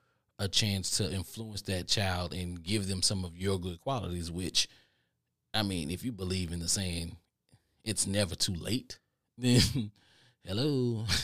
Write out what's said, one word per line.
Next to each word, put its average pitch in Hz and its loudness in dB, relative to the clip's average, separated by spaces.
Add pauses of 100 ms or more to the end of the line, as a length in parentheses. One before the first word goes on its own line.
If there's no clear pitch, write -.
(380)
a 101 -2
chance 98 2
to 87 0
influence 101 -6
that 90 -4
child 90 0
and 87 -6
give 95 0
them 92 -2
some 95 2
of 85 -10
your 95 2
good 87 -6
qualities, 90 -4
which, 87 0 (840)
I 110 2
mean, 90 0
if 87 -4
you - -4
believe 92 -2
in 87 -2
the 85 -6
saying, 85 -2 (680)
"It's 107 0
never 98 2
too 98 0
late," 92 -4 (200)
<laughs> - -20
then 123 6 (520)
hello, 120 0 (180)